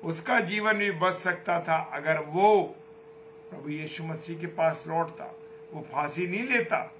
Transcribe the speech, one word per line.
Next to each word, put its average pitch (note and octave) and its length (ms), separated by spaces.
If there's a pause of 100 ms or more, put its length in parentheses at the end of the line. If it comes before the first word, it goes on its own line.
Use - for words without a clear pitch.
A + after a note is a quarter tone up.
उसका A3+ 360
जीवन G#3 340
भी G#3 180
बच F3+ 220
सकता F3 460
था D#3+ 340
अगर D3+ 260
वो F3+ 440 (880)
प्रभु D3 200
यीशु D#3 340
मसीह D#3+ 360
के F3 80
पास D#3+ 400
लौटता, D#3+ 380 (460)
वो D3 200
फांसी D3 360
नहीं G3+ 160
लेता। A#3 560